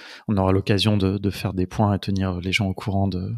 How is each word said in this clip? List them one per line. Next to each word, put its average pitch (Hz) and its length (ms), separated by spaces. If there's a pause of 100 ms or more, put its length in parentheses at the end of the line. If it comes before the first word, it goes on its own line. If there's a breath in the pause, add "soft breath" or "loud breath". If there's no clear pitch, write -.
(280 loud breath)
on 107 80
aura 95 160
l'occasion 101 460
de, 95 180
de 101 140
faire 92 240
des 92 120
points 104 280
et 92 40
tenir 95 420
les 90 120
gens 98 140
au 92 80
courant 98 340
de, 92 300